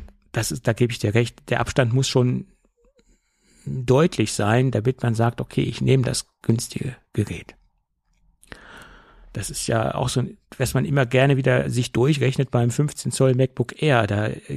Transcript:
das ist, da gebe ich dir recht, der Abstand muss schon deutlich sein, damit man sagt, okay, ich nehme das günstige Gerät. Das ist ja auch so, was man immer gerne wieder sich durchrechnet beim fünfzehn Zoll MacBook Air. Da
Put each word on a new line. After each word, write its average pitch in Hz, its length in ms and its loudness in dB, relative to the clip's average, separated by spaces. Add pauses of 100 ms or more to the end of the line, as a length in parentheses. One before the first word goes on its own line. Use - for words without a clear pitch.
(320)
das 113 200 -4
ist, 143 160 -6
da 117 60 2
gebe 120 180 0
ich - 80 -10
dir 104 140 0
recht, - 360 -2
der 117 100 0
Abstand 117 340 0
muss 131 140 2
schon 127 400 0 (1160)
deutlich 123 680 2
sein, 117 380 2
damit 117 320 -2
man 117 120 2
sagt, 117 240 0
okay, 127 220 -4
ich 123 180 -2
nehme 131 240 4
das - 240 -4 (140)
günstige - 560 -2 (160)
Gerät. - 420 -6 (1800)
Das 104 180 -8
ist - 180 -10
ja 117 280 -2
auch 127 140 -2
so, 127 140 -2 (340)
was - 160 -4
man 131 100 0
immer 143 220 0
gerne 131 320 2
wieder 131 320 0
sich 120 240 -2
durchrechnet 131 580 0
beim 120 200 2
fünfzehn 147 420 -4
Zoll 131 220 2
MacBook - 460 -2
Air. 127 240 2
Da 104 260 0 (240)